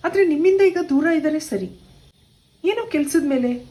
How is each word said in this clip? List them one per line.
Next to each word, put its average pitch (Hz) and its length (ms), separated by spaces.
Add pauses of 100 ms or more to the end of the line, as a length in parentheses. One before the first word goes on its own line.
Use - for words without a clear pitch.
ಆದ್ರೆ 370 240
ನಿಮ್ಮಿಂದ 349 340
ಈಗ 359 160 (120)
ದೂರ 285 180
ಇದ್ದಾರೆ 311 320
ಸರಿ. 190 300 (960)
ಏನೋ 427 240
ಕೆಲ್ಸದ 294 360
ಮೇಲೆ 247 460